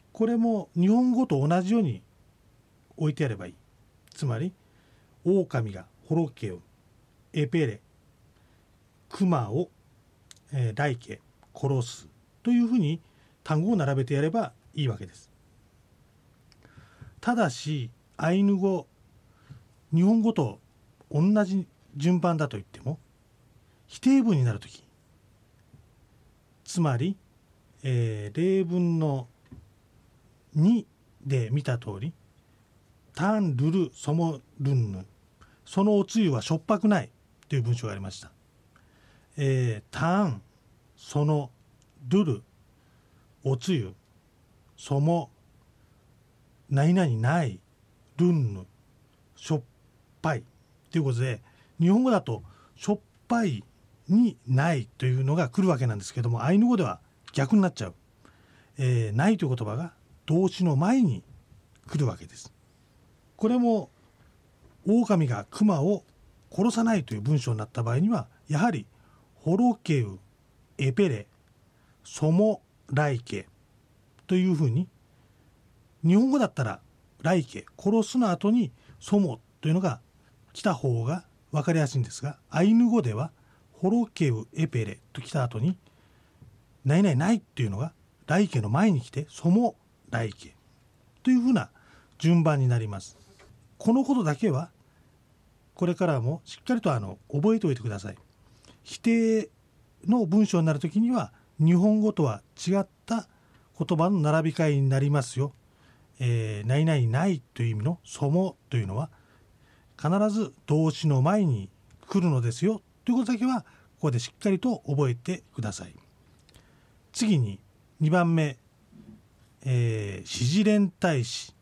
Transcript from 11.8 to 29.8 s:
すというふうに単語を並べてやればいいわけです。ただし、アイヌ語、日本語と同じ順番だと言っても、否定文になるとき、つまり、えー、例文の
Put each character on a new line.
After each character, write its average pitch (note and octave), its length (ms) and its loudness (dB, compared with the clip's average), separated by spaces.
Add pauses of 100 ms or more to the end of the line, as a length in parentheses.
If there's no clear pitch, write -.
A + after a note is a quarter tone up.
す - 260 -12 (360)
と A#3+ 80 0
い A#3+ 80 4
う A#3 80 2
ふ A#3 60 0
う B3+ 40 2
に D#3 240 0 (420)
単 D#3 200 0
語 G#3+ 80 0
を A3+ 40 2
並 C#3 200 0
べ C3+ 100 -2
て C#3+ 80 -4
や C#3 80 0
れ D#3 80 0
ば G3 240 -4 (200)
い D3+ 100 -4
い C3 40 0
わ G#2 100 -4
け G2 80 -12
で F2 80 -20
す。 - 180 -20 (1900)
た A#3+ 160 0
だ G3+ 140 2
し、 C3 400 -8 (280)
ア E3 140 0
イ G3 120 2
ヌ G3+ 140 4
語、 F#3 300 -2 (1040)
日 E3+ 100 4
本 A3 180 4
語 A3 120 2
と A2+ 260 -2 (520)
同 D3 100 2 (220)
じ F#3+ 240 -4 (300)
順 F3 220 2
番 E3+ 180 0
だ D3+ 100 -2
と A2 100 -8
言 G2 60 -10
っ - 20 -18
て - 160 -20
も、 D3 160 -6 (920)
否 - 120 -20
定 C4+ 220 4
文 G#3+ 160 4
に B2+ 60 4
な A#2 100 2
る G2+ 60 -6
と - 80 -20
き、 - 160 -20 (1800)
つ - 160 -8
ま C#3+ 160 2
り、 E3+ 220 -2 (640)
え A2+ 500 -2
ー、 - 40 -8
例 F#3+ 260 0
文 E3+ 360 0
の C3+ 280 -2 (1300)